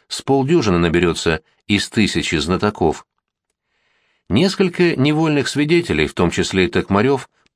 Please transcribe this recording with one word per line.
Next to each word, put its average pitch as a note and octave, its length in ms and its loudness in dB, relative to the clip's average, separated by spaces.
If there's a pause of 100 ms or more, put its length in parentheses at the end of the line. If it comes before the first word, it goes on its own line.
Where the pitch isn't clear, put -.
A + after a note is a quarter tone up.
с - 140 -12
полдюжины C3+ 560 2
наберётся E2+ 640 0 (240)
из G2+ 220 -2
тысячи F2 480 -2
знатоков. F2 720 -2 (1200)
Несколько F3 680 0
невольных D3+ 520 0
свидетелей, D3 580 0
в - 80 -8
том F2 160 2
числе F#2 360 0
и - 20 -2
Токмарёв, G#2 600 0 (260)